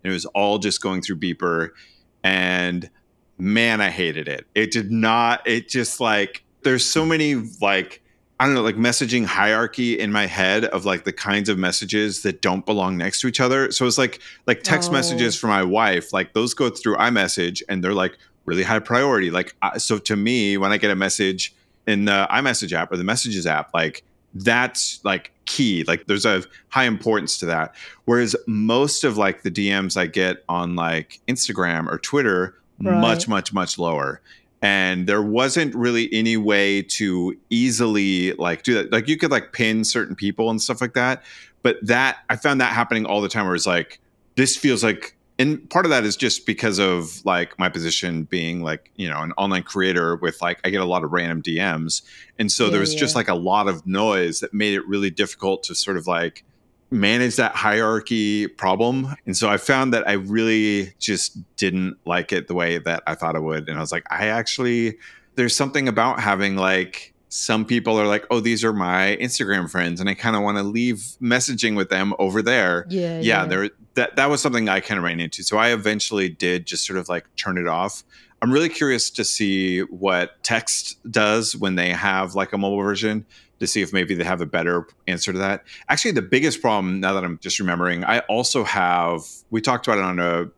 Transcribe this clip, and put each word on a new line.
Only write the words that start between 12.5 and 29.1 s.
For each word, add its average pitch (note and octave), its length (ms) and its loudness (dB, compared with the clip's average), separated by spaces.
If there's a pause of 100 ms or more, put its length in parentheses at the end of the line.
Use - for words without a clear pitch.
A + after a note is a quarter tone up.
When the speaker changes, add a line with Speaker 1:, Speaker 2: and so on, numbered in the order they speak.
Speaker 1:
belong F#2+ 320 0
next F2 220 -4
to B2+ 80 -2
each A#2+ 120 -2
other. C3 300 2
So B2+ 160 0
it's A#2+ 120 0
like, C3 220 0 (260)
like, A#2+ 160 2
text - 280 2
Speaker 2:
Oh. - 20 2
Speaker 1:
messages B2 440 0
for A#2+ 100 -4
my G2+ 160 4
wife, F#2+ 500 2
like, F#2 220 -2
those A2+ 200 0
go B2+ 160 0
through - 260 -2
iMessage G2 720 0
and F#2+ 160 -2
they're, G2 100 0
like, F#2 240 -2 (280)
really F#2 160 0
high G#2+ 160 0
priority. A#2+ 520 2
Like, F2+ 320 -2
I, G2 160 -2
so A2 200 0
to G#2+ 180 -2
me, G#2 420 2
when G2 140 2
I G#2 60 2
get G#2 120 2
a G2 60 2
message F#2+ 580 -2 (320)
in G#2 200 2
the G2 240 4
iMessage A2+ 420 0
app E2+ 200 -2
or F#2 60 -2
the F2+ 60 -4
Messages G2+ 420 -2
app, D2+ 280 -2
like, E2 300 -2 (300)
that's, A#2 720 0
like, F#2+ 280 -2 (140)
key. G2 380 0
Like, E2+ 220 -2
there's G2+ 200 0
a G2 160 2 (260)
high C3 160 2
importance G#2+ 540 0
to F2+ 80 -6
that. D#2+ 280 -2 (320)
Whereas A#2+ 300 4 (100)
most A2+ 580 2
of, A#2 140 2